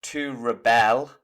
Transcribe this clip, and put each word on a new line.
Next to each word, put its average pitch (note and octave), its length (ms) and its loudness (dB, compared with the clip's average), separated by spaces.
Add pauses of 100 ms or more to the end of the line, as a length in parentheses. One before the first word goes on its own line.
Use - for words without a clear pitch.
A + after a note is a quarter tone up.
To C#3+ 300 -8
rebel A#2 760 0 (120)